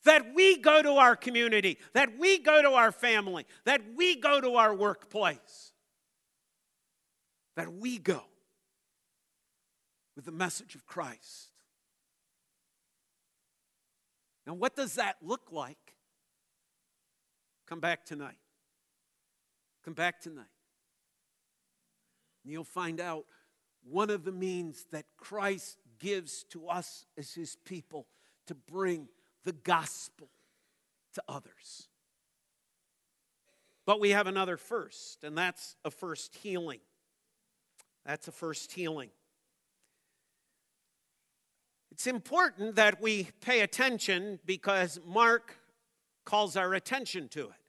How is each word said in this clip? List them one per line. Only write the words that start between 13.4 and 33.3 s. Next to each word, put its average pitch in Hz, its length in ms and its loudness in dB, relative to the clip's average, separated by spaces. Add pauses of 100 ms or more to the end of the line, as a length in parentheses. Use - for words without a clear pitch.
Now, 156 60 -12
what 208 220 -4
does 262 200 -6
that 196 260 -4
look 196 300 -8
like? 147 260 -12 (1900)
Come 170 120 -14
back 165 260 -2
tonight. 143 320 -14 (1500)
Come 165 80 -14
back 170 280 -4
tonight. 147 240 -18 (2000)
And 143 100 -16
you'll 160 100 -10
find 165 360 -8
out 165 260 -8 (580)
one 180 260 -2
of 202 140 -2
the 185 80 -6
means 180 600 -8
that 156 140 -12 (120)
Christ 196 600 -6 (220)
gives 185 460 -8
to 165 220 -18
us 170 380 -8 (120)
as 143 160 -14
his - 320 -12
people 156 420 -14 (400)
to 165 80 -12
bring 165 520 -4 (360)
the 180 100 -6
gospel - 760 -4 (840)
to - 160 -12
others. - 580 -16 (2000)